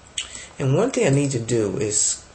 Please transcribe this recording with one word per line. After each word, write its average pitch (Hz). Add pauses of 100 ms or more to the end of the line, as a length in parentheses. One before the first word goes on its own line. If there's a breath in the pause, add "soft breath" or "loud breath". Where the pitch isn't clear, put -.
(580 loud breath)
And 139
one 220
thing -
I 143
need 139
to 123
do 113
is -